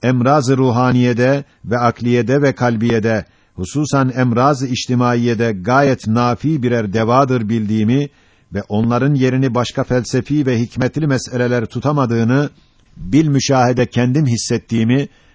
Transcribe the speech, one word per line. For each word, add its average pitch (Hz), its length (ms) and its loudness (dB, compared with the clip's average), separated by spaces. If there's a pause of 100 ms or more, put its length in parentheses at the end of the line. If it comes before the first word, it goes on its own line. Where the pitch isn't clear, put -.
emraz-ı 127 540 2
ruhaniyede 123 880 2 (200)
ve 113 140 -2
akliyede 120 640 0
ve 135 120 2
kalbiyede, 113 720 0 (300)
hususan 135 600 -2
emraz-ı 127 520 0
içtimaiyede 120 840 0
gayet 123 540 0
nafi 120 560 0
birer 117 300 -2
devadır 120 560 0
bildiğimi 110 600 0 (460)
ve 101 140 -4
onların 120 460 0
yerini 131 400 0
başka 123 300 -2
felsefi 127 600 -2
ve 120 140 0
hikmetli 127 460 -4
meseleler 123 600 -2
tutamadığını, 127 840 0 (460)
bil 143 320 0
müşahede 127 580 2
kendim 127 400 0
hissettiğimi 117 800 0 (260)